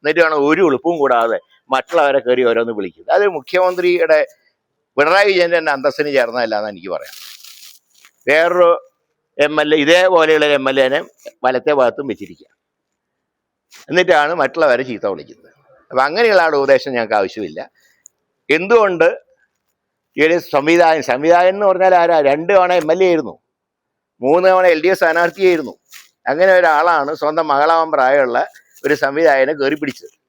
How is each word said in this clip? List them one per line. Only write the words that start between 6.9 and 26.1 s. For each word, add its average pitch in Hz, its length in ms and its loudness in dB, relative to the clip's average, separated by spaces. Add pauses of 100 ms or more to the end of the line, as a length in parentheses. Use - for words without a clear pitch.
പറയാം. - 220 -14 (1120)
വേറൊരു 170 420 2 (760)
എം 151 160 -4
എൽ 151 120 -2
എ, - 100 2
ഇതേപോലെയുള്ള 160 640 2
ഒരു 147 120 2
എം 131 100 -4
എൽ 135 160 -2
എനെ 135 120 -2 (460)
വലത്തെ 127 360 -2
ഭാഗത്തും 127 300 -2
വെച്ചിരിക്കുക, 95 380 -14 (1400)
എന്നിട്ടാണ് 165 420 2 (100)
മറ്റുള്ളവരെ 135 460 0
ചീത്ത 110 240 -8
വിളിക്കുന്നത്. - 400 -16 (380)
അപ്പൊ 127 180 -2
അങ്ങനെയുള്ള 202 360 0
ആളുടെ 156 160 0
ഉപദേശം 135 360 0
ഞങ്ങൾക്ക് 110 220 -2
ആവശ്യമില്ല. 92 420 -6 (960)
എന്തുകൊണ്ട് 185 520 2 (1080)
ഈ - 100 -2
ഒരു 165 100 2 (180)
സംവിധായകൻ, 160 560 2
സംവിധായകൻ 170 460 2
എന്ന് 202 140 -2
പറഞ്ഞാൽ 185 320 2
ആരാ? 170 140 2 (140)
രണ്ട് 160 240 -4
തവണ 180 180 4 (100)
എം 151 100 -8
എൽ 180 120 -2
എ - 40 2
ആയിരുന്നു, 147 260 -2 (880)
മൂന്ന് 170 260 2
തവണ 185 240 2
എൽ 156 100 -4
ഡി 180 80 2
എഫ് 180 80 -2
സ്ഥാനാർത്ഥിയായിരുന്നു. 170 720 0 (560)